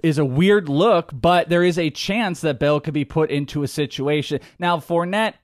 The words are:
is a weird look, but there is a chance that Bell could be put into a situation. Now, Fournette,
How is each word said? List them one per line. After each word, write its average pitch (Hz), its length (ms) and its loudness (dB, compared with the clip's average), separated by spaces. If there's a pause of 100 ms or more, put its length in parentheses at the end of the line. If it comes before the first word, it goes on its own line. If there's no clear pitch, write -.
is 156 160 0
a 151 80 2
weird 170 440 2
look, 170 440 2
but 165 360 2
there 175 140 4
is 175 140 2
a 165 120 0
chance 196 520 -4
that 147 180 -2
Bell 147 200 2
could 147 140 -6
be 143 120 -2
put 156 260 -2
into 143 320 -4
a 139 40 -2
situation. 147 720 -4 (200)
Now, 175 180 0
Fournette, 175 560 -2 (100)